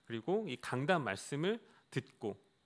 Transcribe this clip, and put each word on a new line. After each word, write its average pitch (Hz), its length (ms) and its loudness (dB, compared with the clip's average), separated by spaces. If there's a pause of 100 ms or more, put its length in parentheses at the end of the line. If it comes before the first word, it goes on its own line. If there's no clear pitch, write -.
그리고 170 420 0
이 127 120 -2
강단 147 440 2
말씀을 147 600 -2 (280)
듣고 - 440 -4 (300)